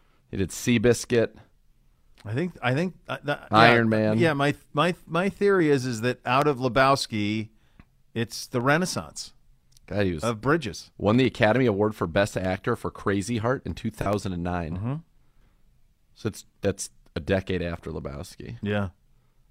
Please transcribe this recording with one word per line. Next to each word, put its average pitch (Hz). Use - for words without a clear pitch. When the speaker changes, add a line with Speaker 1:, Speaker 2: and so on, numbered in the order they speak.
Speaker 1:
He -
did 92
Seabiscuit. 117
Speaker 2:
I 104
think, 170
I 123
think, 170
uh, 127
that, -
Speaker 1:
Iron 117
Speaker 2:
yeah, 110
Speaker 1:
Man. 107
Speaker 2:
yeah, 165
my, 143
my, 170
my 170
theory 190
is, 135
is 117
that 120
out 135
of 139
Lebowski, 113
it's -
the 127
renaissance 139
Speaker 1:
God, 98
he 90
was 80
Speaker 2:
of 113
Bridges. 127
Speaker 1:
won 104
the 131
Academy 117
Award 107
for 101
Best 98
Actor 92
for 95
Crazy 101
Heart 120
in 90
two -
thousand 98
and 87
nine. 87
Speaker 2:
Mm-hmm. 117
Speaker 1:
So -
it's, -
that's -
a 85
decade 92
after 85
Lebowski. 78
Speaker 2:
Yeah. 101